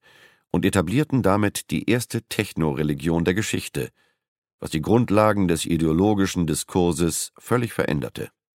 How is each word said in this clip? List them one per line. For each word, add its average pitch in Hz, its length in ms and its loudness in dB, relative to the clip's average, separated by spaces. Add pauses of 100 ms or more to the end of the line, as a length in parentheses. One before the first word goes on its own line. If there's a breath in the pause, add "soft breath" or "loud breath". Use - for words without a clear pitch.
(500 soft breath)
und 85 140 0
etablierten 98 600 0
damit 101 480 0
die - 180 -2
erste 117 320 -2
Technoreligion 78 1000 -2
der 90 100 2
Geschichte, - 540 -6 (720)
was - 100 -10
die 80 120 -4
Grundlagen 104 680 4
des 82 180 0
ideologischen 87 800 0
Diskurses 80 920 -2
völlig 120 360 -2
veränderte. - 580 -4 (260)